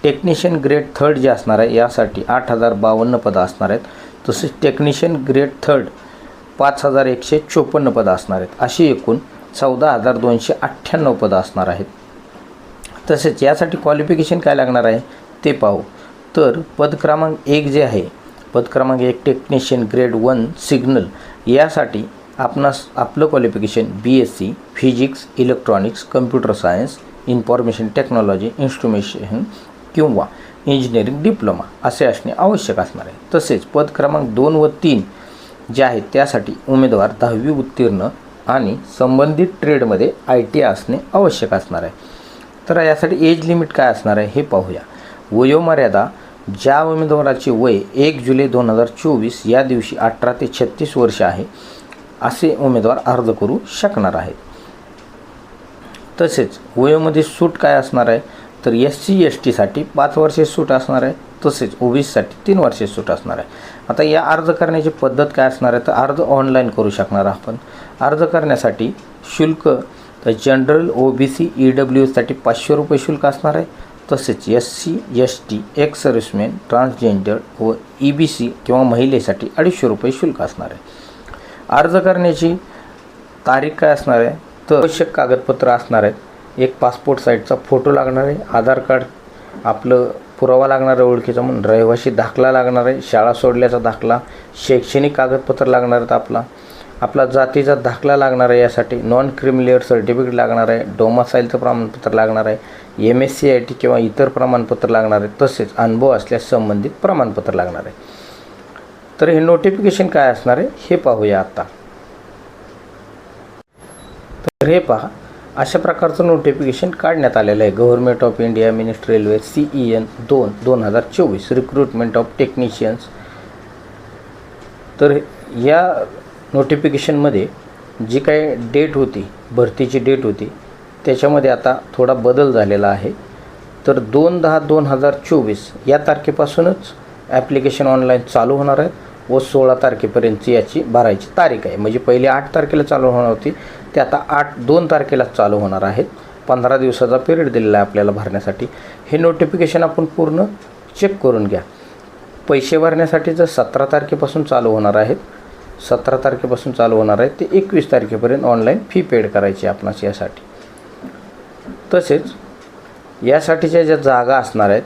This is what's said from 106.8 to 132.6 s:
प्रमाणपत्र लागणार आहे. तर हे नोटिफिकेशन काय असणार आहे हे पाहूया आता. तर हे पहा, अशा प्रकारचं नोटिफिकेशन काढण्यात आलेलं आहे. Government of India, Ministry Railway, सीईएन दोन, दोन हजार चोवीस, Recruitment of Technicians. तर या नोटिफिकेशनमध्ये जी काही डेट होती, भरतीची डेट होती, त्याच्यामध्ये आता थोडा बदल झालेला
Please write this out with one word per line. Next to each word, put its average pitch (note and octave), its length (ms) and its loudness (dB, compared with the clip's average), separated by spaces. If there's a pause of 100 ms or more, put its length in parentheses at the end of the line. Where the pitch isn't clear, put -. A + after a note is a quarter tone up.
प्रमाणपत्र B2+ 500 -2
लागणार F2+ 340 -4
आहे. - 80 -16 (1300)
तर D#3 80 4
हे D#3+ 120 4
नोटिफिकेशन F#3+ 680 2
काय C#3 240 4
असणार B2 280 0
आहे A3 80 -2 (240)
हे F3 60 4
पाहूया G#2+ 440 0
आता. F2+ 220 -8 (2750)
तर - 220 -4
हे F3 100 2
पहा, A2 300 -2 (480)
अशा C3+ 220 -2
प्रकारचं E3+ 480 -2
नोटिफिकेशन D3 640 0
काढण्यात D#3 460 -2
आलेलं G#2+ 280 2
आहे. G2+ 80 2
Government A#2+ 500 2
of A#2 220 0
India, A2+ 260 2
Ministry A2+ 440 -2
Railway, G#2+ 240 2
सीईएन B2 640 -2 (140)
दोन, A#2+ 320 0 (140)
दोन B2+ 180 2
हजार G#2+ 200 0 (140)
चोवीस, G#2 340 0
Recruitment C3 600 -2
of A2+ 120 2 (160)
Technicians. A#2 580 -2 (2000)
तर C#3+ 180 4 (380)
या D3+ 480 2 (500)
नोटिफिकेशनमध्ये C#3+ 920 0 (640)
जी B2+ 80 0
काही D3+ 360 0
डेट C#3+ 420 -2
होती, A2 320 -2 (220)
भरतीची B2 480 0
डेट C3 260 0
होती, G#2 280 -4 (520)
त्याच्यामध्ये C#3 460 2
आता B2+ 260 0 (180)
थोडा B2+ 200 2
बदल B2+ 380 2
झालेला G2+ 360 2